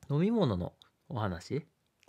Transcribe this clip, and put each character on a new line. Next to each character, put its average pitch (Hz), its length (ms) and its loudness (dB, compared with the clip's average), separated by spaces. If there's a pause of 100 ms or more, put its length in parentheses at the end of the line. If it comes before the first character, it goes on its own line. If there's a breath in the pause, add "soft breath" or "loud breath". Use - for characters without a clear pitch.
飲 143 100 2
み 196 120 2
物 156 260 4
の 87 160 -4 (340)
お 135 100 -6
話？ 107 480 -2 (440)